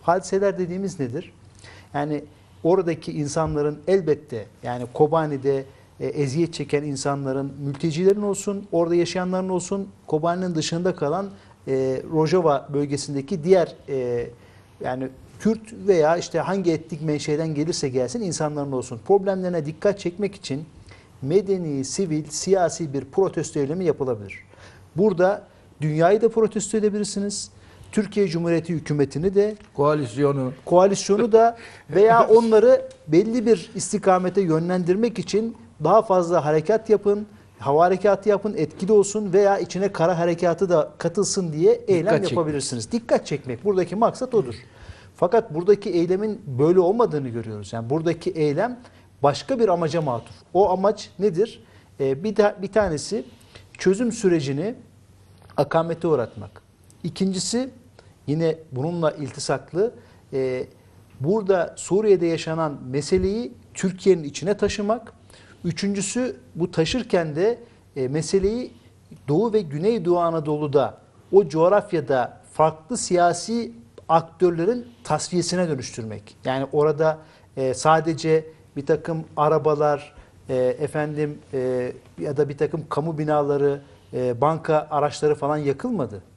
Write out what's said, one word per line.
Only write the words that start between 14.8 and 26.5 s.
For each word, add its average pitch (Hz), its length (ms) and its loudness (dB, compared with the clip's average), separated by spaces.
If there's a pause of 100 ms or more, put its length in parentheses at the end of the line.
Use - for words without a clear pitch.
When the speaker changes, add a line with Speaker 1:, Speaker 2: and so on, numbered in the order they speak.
Speaker 1:
yani 131 240 -4 (320)
Kürt 220 320 -2 (140)
veya 170 300 4
işte 170 220 -4
hangi 175 340 0
etnik 156 300 -6
menşeden 156 520 -2
gelirse 151 340 -2
gelsin 123 320 -2
insanların 147 520 -4
olsun. 123 340 -6
Problemlerine 190 600 0
dikkat 196 320 -2
çekmek 190 360 -6
için 147 300 -8 (580)
medeni, 170 640 0
sivil, 156 400 -4
siyasi 175 720 -2
bir 135 100 -4
protesto 175 560 -2
eylemi 156 240 -2
yapılabilir. 127 540 -4 (580)
Burada 185 460 2 (380)
dünyayı 165 420 4
da 226 60 4
protesto 220 500 0